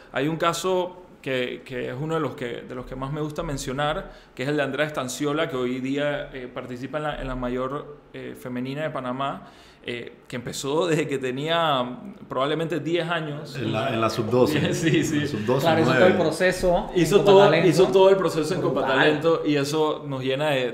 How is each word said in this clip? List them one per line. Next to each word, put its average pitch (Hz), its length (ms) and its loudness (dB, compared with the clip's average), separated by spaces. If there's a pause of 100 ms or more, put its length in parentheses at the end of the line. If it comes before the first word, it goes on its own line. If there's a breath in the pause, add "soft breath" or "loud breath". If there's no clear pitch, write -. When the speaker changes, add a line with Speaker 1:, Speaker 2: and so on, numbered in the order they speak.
(140 loud breath)
Speaker 1:
hay 139 140 0
un 160 100 -2
caso 175 680 -2 (180)
que, 123 440 -4
que 127 240 -8
es 127 100 -8
uno 160 160 -4
de 160 60 0
los 127 140 -4
que, 120 280 -8
de 127 120 -12
los 127 100 -10
que 131 120 -12
más 135 160 -8
me 151 80 -6
gusta 156 220 -6
mencionar, 147 680 -4 (240 loud breath)
que 127 80 -6
es 139 60 -4
el 151 80 0
de 147 60 0
Andrea 135 240 -2
Estanciola, 147 640 -4
que 131 80 -6
hoy 127 220 -2
día, 139 540 -4
eh, 123 200 -12
participa 127 440 -10
en 151 60 -6
la, 147 180 -6
en 135 60 -8
la 127 80 -6
mayor, 127 640 -6 (160)
eh, 127 260 -12
femenina 131 440 -8
de 156 60 -4
Panamá, 139 580 -6 (400 loud breath)
eh, 120 260 -10 (140)
que - 100 -10
empezó 139 500 -4
desde 151 200 0
que 135 120 -4
tenía 135 800 -2 (280)
probablemente 151 520 -2
diez 165 280 -2
años. 160 480 -6
Speaker 2:
En 113 160 -4
la, 113 220 -2
en 113 80 0
la 110 80 2
sub-doce. 123 640 2
Speaker 1:
<laughs> - 0 -
Sí, 156 300 2
sí. 151 140 -2
Speaker 2:
En 147 40 0
la 143 60 -2
sub-doce, 117 340 0
Speaker 3:
Claro, 160 200 4
hizo 123 100 4
Speaker 2:
nueve. 127 80 4
Speaker 3:
todo - 80 8
el 202 100 6
proceso 180 800 2
en 175 60 4
Speaker 1:
Hizo 165 180 6
Speaker 3:
Copa 202 120 6
Speaker 1:
todo, 190 140 12
Speaker 3:
Talento. 165 240 6
Speaker 1:
hizo 165 200 6
todo 190 200 8
el 190 80 8
proceso 160 380 0
en 151 60 -4
Copa 131 200 0
Speaker 3:
Brutal. 131 160 0
Speaker 1:
Talento 151 480 4
y 147 120 2
eso 147 500 0
nos 131 160 -6
llena 135 260 0
de, 135 140 0 (100)